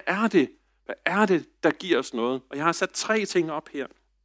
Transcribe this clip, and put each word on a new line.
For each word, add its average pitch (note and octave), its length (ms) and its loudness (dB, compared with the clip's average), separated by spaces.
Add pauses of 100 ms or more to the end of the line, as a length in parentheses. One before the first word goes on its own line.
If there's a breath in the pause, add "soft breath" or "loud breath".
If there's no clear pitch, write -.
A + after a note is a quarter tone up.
er G3+ 220 0
det, D#3 240 4 (340)
hvad - 100 -8 (100)
er G#3 200 4
det, E3+ 380 -2
der D#3 80 4
giver B2+ 280 0
os - 140 -6
noget? B2 360 -2
Og C#3 80 -10
jeg D3 80 -4
har E3+ 60 4
sat F#3 180 -2
tre A3 360 -2
ting E3 260 -2
op D#3 160 -8
her. C3+ 200 -8 (380)